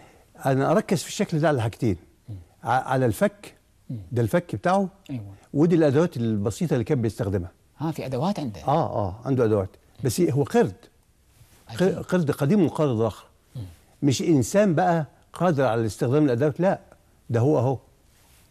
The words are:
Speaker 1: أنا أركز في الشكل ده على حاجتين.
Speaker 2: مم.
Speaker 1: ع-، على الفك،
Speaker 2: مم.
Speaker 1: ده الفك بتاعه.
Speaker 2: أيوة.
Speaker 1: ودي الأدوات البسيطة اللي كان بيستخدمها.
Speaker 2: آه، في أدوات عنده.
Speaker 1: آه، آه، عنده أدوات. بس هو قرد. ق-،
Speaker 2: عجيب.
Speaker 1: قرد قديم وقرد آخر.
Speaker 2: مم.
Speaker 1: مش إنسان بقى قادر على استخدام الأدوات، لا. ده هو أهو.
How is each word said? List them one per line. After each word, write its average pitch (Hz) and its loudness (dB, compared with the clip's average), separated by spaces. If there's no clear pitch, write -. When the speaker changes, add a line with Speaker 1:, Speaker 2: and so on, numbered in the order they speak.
Speaker 1:
أنا 139 2
أركز 190 0
في - -12
الشكل - -4
ده 165 2
على 139 2
حاجتين. 107 -2
Speaker 2:
مم. 104 -14
Speaker 1:
ع-، 117 -4
على 131 2
الفك، - -2
Speaker 2:
مم. 120 -10
Speaker 1:
ده 120 0
الفك 170 -2
بتاعه. 190 0
Speaker 2:
أيوة. 123 -8
Speaker 1:
ودي 170 4
الأدوات 156 2
البسيطة 113 -2
اللي 120 0
كان 135 0
بيستخدمها. 101 -4
Speaker 2:
آه، 160 -4
في - -8
أدوات 147 -4
عنده. 120 -10
Speaker 1:
آه، 117 0
آه، 92 -8
عنده 127 2
أدوات. 104 0
بس 139 -2
هو 143 2
قرد. 151 0
ق-، 117 -2
Speaker 2:
عجيب. 185 2
Speaker 1:
قرد 165 -2
قديم 160 2
وقرد 127 0
آخر. - -2
Speaker 2:
مم. 123 -12
Speaker 1:
مش 143 2
إنسان 175 2
بقى 170 2
قادر 156 2
على 113 0
استخدام 139 0
الأدوات، 135 0
لا. 180 0
ده 117 0
هو 139 2
أهو. 123 -2